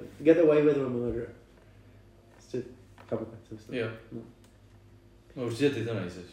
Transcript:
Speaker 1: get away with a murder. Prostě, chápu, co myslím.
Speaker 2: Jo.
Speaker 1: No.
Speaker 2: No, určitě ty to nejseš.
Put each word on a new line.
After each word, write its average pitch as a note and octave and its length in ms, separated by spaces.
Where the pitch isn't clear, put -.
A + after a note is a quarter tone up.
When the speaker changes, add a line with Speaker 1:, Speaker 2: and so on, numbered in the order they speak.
Speaker 1:
get D#3+ 220
away D3+ 220
with D3 160
a C3 100
murder. A#2+ 400
Prostě, - 260
chápu, A2+ 180
co A2 60
myslím. A2+ 240
Speaker 2:
Jo. A2 80
Speaker 1:
No. A#2 80
Speaker 2:
No, B2+ 100
určitě A#2 240
ty A2 140
to A2+ 100
nejseš. F2 380